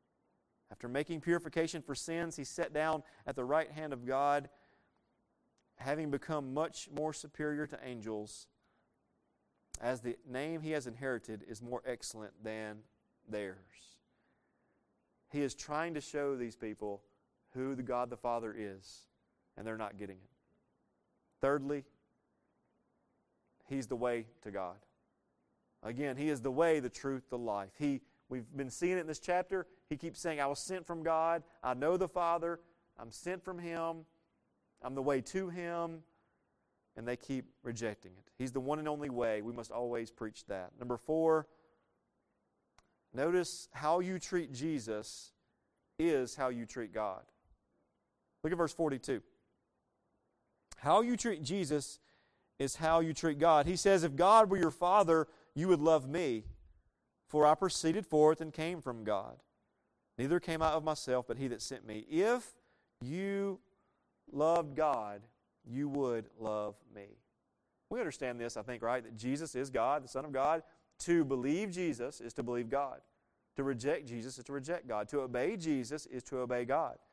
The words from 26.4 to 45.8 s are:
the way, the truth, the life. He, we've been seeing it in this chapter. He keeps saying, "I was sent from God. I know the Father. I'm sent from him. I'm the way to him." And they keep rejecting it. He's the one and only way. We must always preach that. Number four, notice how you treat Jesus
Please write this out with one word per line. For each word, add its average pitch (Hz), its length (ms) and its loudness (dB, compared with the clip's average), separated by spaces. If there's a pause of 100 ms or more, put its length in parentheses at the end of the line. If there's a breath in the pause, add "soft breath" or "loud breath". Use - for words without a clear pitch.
the 131 100 0
way, 160 280 4
the 123 100 -4
truth, 135 400 -6
the 127 80 -4
life. 101 400 -4
He, 143 240 0 (280 soft breath)
we've 127 160 -8 (100)
been 135 140 -6
seeing 180 280 0
it 175 40 0
in 156 60 -8
this 156 120 -8
chapter. 180 480 -2 (220 soft breath)
He 151 80 -4
keeps 165 220 -10
saying, 156 200 -2
"I 139 60 2
was 143 140 -2
sent 185 260 -6
from 165 180 -6
God. 165 400 2 (200 soft breath)
I 127 100 0
know 151 240 4
the 180 100 0
Father. 170 540 0 (360 soft breath)
I'm 117 140 -16
sent 180 320 -8
from 180 160 -8
him. 165 460 -4 (760)
I'm 131 140 -6
the 135 60 0
way 135 200 4
to 190 280 -4
him." 170 540 -6 (920)
And 117 120 -10
they 123 100 -2
keep 127 340 -8 (120)
rejecting 107 540 -8
it. - 200 -20
He's 127 140 -6
the 135 80 -2
one 143 200 -2
and 151 80 -6
only 147 220 -4
way. 117 320 0
We 113 100 -6
must 120 200 -10
always 120 400 -4
preach - 340 -10
that. 92 340 -8
Number 123 180 -4
four, 160 500 2 (1700 soft breath)
notice 170 600 0
how 151 260 2
you 185 200 -2
treat 165 340 -4
Jesus 117 800 -4 (640)